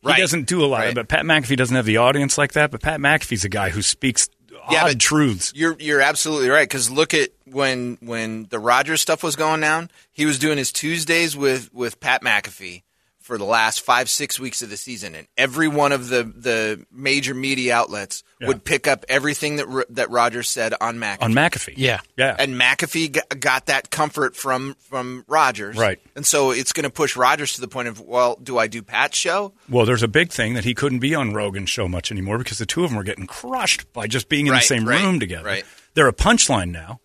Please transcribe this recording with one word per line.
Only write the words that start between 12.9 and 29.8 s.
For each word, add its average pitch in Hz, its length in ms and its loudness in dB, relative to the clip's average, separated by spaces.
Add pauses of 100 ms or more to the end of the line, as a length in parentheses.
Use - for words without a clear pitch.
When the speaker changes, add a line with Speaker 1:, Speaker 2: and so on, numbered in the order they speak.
Speaker 2:
for 117 200 -8
the 101 40 -4
last 110 380 2
five, 123 260 0
six - 320 -4
weeks 127 220 -8
of 117 80 -12
the 101 80 -12
season, 98 380 -12
and 78 100 -18 (100)
every 135 320 0
one 147 240 2
of 123 180 -2
the, 123 140 2
the 113 680 -4
major 135 420 -2
media 127 420 -2
outlets 104 460 -4 (180)
Speaker 1:
Yeah. 127 100 -4
Speaker 2:
would 123 140 -2
pick 151 240 -2
up 139 220 0
everything 143 460 -2
that 147 120 -4
Ro-, 131 220 -4
that 120 220 -4
Rodgers 120 360 0
said 113 320 -2
on 117 200 -2
McAfee. 101 240 -4
Speaker 1:
On 113 100 2
McAfee. 156 420 2
Speaker 3:
Yeah. 127 260 0 (180)
Speaker 1:
Yeah. 127 180 2
Speaker 2:
And 135 160 0
McAfee 139 600 0
g-, 156 80 0 (180)
got 131 260 0
that 135 240 -2
comfort 151 460 -2
from, 135 440 -4
from 127 480 -10
Rodgers. 110 480 0
Speaker 1:
Right. 107 220 0 (180)
Speaker 2:
And 143 80 -12
so 139 280 2
it's 127 200 -2
gonna 143 200 -4
push 147 240 -2
Rodgers 135 380 2
to 120 80 -10
the 120 60 -8
point 123 200 -6
of, 110 120 -10
"Well, 123 440 0
do 123 160 -2
I 110 80 2
do 110 160 -10
Pat's 127 340 0
show?" 196 360 -2 (140)
Speaker 1:
Well, 123 200 4